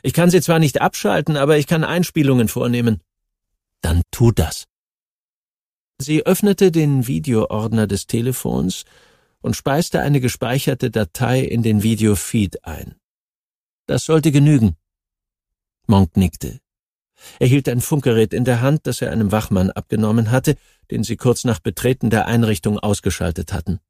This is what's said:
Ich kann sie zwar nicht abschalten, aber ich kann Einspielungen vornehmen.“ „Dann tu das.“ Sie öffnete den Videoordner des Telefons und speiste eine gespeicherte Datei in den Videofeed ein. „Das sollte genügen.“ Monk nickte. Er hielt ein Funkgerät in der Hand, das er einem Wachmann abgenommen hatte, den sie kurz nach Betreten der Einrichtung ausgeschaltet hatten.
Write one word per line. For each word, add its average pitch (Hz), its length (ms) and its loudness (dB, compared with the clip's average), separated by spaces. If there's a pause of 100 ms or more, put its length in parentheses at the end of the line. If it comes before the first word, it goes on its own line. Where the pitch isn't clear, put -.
Ich 131 120 -4
kann 170 160 4
sie 175 120 4
zwar 165 180 2
nicht 160 220 2
abschalten, 160 560 -2
aber 147 200 2
ich 151 100 0
kann 160 160 0
Einspielungen 139 640 0
vornehmen.“ 120 540 -2 (800)
„Dann 82 200 0 (100)
tu 117 200 4
das.“ - 340 -4 (1300)
Sie 151 280 -2
öffnete 190 460 2
den 143 360 2
Videoordner 113 800 -2
des 101 200 -4
Telefons 123 760 -4 (560)
und 117 140 -4
speiste - 460 -2
eine 143 180 2
gespeicherte 127 720 -2
Datei 117 520 -2
in 117 220 -2
den 107 200 2
Videofeed 107 840 0
ein. 73 300 -12 (920)
„Das 135 200 -2
sollte 156 260 2
genügen.“ 139 440 4 (1120)
Monk 98 300 2
nickte. 87 420 -2 (800)
Er 135 80 2
hielt 135 220 2
ein 123 120 -2
Funkgerät 117 520 0
in 117 120 -2
der 120 160 0
Hand, 143 260 0
das 127 140 -6
er - 100 -4
einem 104 200 0
Wachmann 95 400 0
abgenommen 107 600 -2
hatte, 131 260 0 (340)
den 110 120 -4
sie 107 120 -6
kurz - 280 0
nach 113 160 -2
Betreten 120 500 -2
der 107 180 2
Einrichtung 110 500 0
ausgeschaltet 90 760 -4
hatten. 87 260 -6 (100)